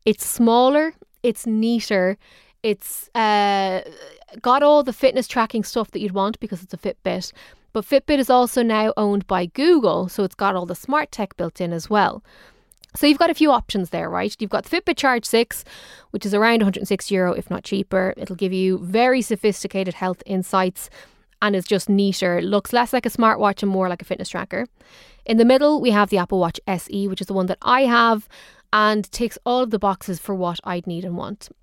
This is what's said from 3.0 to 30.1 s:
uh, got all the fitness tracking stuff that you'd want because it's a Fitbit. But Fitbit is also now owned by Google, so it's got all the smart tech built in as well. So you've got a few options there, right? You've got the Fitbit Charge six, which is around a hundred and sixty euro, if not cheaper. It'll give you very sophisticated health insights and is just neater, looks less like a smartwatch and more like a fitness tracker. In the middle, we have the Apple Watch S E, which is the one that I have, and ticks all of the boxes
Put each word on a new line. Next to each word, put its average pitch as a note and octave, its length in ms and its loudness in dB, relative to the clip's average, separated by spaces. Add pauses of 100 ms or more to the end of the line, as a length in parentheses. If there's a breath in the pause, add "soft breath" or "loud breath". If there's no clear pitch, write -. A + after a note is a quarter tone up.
uh, G3+ 680 2 (600)
got C4+ 220 4
all D4 180 6
the B3 100 -4
fitness B3+ 360 0
tracking A3 340 -2
stuff - 300 -4
that F#3 80 -8
you'd G3+ 100 -4
want G3 300 -4
because F#3 240 -10
it's - 100 -14
a - 20 -14
Fitbit. - 560 -6 (400 loud breath)
But G#3+ 120 -4
Fitbit C#4+ 340 2
is C4 100 0
also B3 360 4
now A3 320 2
owned G3+ 320 0
by F3+ 180 -2
Google, A3 640 2
so G3+ 160 -2
it's F#3 100 -4
got G3 220 0
all F3+ 100 -4
the F3+ 80 -8
smart D4 380 -4
tech G3 240 -8
built E3+ 240 -6
in E3+ 120 -4
as E3 160 -8
well. G#3 360 0 (720 soft breath)
So D4 100 2
you've D4 120 6
got E4+ 120 4
a D#4+ 40 0
few D4+ 180 4
options G3+ 380 -2
there, E3+ 200 -6
right? F3+ 300 -4
You've G3+ 100 -6
got - 140 -2
the - 120 -4
Fitbit F4 200 -2
Charge B3 280 0
six, - 400 -2 (460 loud breath)
which G3 160 -8
is G3+ 80 -2
around A3+ 280 2
a - 20 4
hundred G3 160 0
and F#3+ 80 -8
sixty G3+ 260 -2
euro, F3+ 180 2
if - 160 -6
not F3 140 -6
cheaper. F#3+ 540 -2
It'll - 180 -12
give F#3 180 -4
you F#3+ 260 0
very A#3 440 2
sophisticated G3 720 -4
health F#3 320 -6
insights F#3 640 -2 (520 soft breath)
and G#3 120 0
is F#3 100 -2
just G3 240 -2
neater, G3 540 0
looks G3 300 -2
less A#3+ 200 0
like B3 140 -2
a A3 40 -2
smartwatch A3 520 2
and G3+ 80 0
more F#3+ 180 0
like F3 140 -6
a - 20 -16
fitness F3+ 240 -6
tracker. F#3+ 380 -8 (580 soft breath)
In A3+ 120 2
the A3+ 80 6
middle, C#4 360 4
we A#3+ 120 2
have G#3 180 2
the G3 80 2
Apple F3+ 220 0
Watch E3 260 -2
S F#3 240 -4
E, G3+ 160 -4
which F#3+ 140 -6
is F#3+ 80 -10
the G3 60 -6
one F#3 120 0
that F#3 160 -4
I B3+ 200 2
have, A#3 460 2 (440 loud breath)
and G#3+ 380 0
ticks - 360 -6
all B3 160 0
of A#3 80 -4
the G#3+ 80 -2
boxes F#3 400 -4